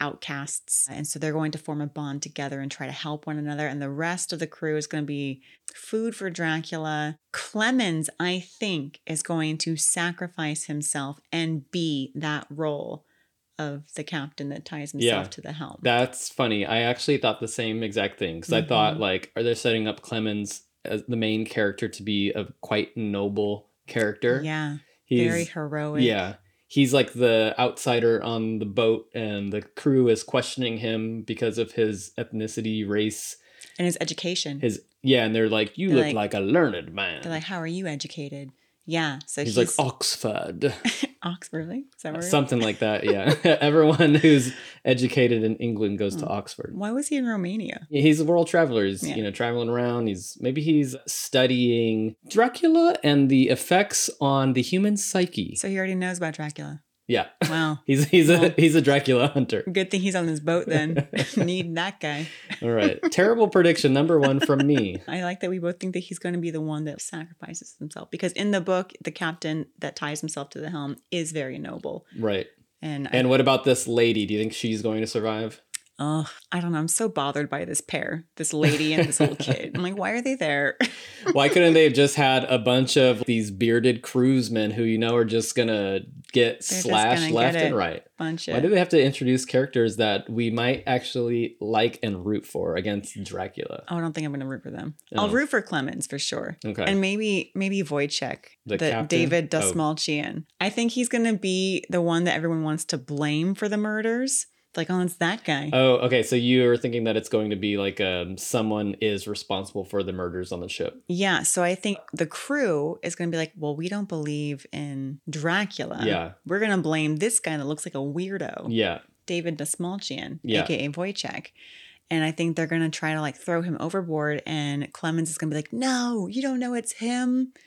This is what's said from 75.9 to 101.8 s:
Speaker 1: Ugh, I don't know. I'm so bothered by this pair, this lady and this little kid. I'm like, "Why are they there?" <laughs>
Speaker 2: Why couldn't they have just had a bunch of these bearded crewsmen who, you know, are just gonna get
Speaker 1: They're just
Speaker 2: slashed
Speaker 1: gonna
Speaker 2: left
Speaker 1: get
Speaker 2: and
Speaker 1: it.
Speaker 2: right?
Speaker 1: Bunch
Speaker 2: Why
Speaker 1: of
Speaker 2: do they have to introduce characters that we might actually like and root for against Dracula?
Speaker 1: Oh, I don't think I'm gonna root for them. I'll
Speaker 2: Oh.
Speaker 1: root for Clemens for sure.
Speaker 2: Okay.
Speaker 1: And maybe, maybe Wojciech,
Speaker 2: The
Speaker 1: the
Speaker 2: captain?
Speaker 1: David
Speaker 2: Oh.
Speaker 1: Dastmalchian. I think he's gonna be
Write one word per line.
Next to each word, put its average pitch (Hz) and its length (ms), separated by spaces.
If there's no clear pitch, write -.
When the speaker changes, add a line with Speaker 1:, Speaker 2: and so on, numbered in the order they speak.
Speaker 1:
Ugh, 151 280
I 175 120
don't 170 100
know. 160 60
I'm 156 100
so 220 220
bothered 143 400
by 151 160
this 170 160
pair, - 440
this 160 160
lady 151 400
and 160 120
this 151 140
little 143 160
kid. - 400
I'm 180 80
like, 190 140
"Why 196 140
are 240 100
they 262 140
there?" 143 420
<laughs> - 300
Speaker 2:
Why 139 160
couldn't 170 240
they 160 100
have 147 80
just 139 240
had 131 300
a 127 120
bunch 127 380
of 127 300
these 110 260
bearded 117 500
crewsmen 117 720
who, 113 140
you 110 120
know, 113 200
are 117 80
just 110 320
gonna 104 420
get 120 300
Speaker 1:
They're - 160
just - 60
Speaker 2:
slashed 113 400
Speaker 1:
gonna 160 120
Speaker 2:
left 117 200
Speaker 1:
get 160 100
Speaker 2:
and 143 80
Speaker 1:
it. 117 40
Speaker 2:
right? 85 260
Speaker 1:
Bunch 165 300
Speaker 2:
Why 80 60
Speaker 1:
of 127 100
Speaker 2:
do 180 60
they 202 100
have 180 100
to 156 140
introduce 127 400
characters 120 540
that 107 320
we 117 200
might 120 380
actually 120 720
like 110 420
and 98 240
root 104 200
for 85 320
against 104 440
Dracula? - 680
Speaker 1:
Oh, 175 80
I - 20
don't 165 140
think 156 100
I'm 147 80
gonna 139 160
root 131 160
for - 80
them. - 240
I'll - 80
Speaker 2:
Oh. 208 40
Speaker 1:
root 262 200
for 220 120
Clemens - 460
for 139 100
sure. - 480
Speaker 2:
Okay. 104 200
Speaker 1:
And 196 160
maybe, 202 540
maybe 196 280
Wojciech, 143 600
Speaker 2:
The 107 120
Speaker 1:
the 165 120
Speaker 2:
captain? 127 180
Speaker 1:
David 165 340
Speaker 2:
Oh. 156 60
Speaker 1:
Dastmalchian. 156 840
I 190 80
think 233 240
he's 247 160
gonna 226 240
be 190 560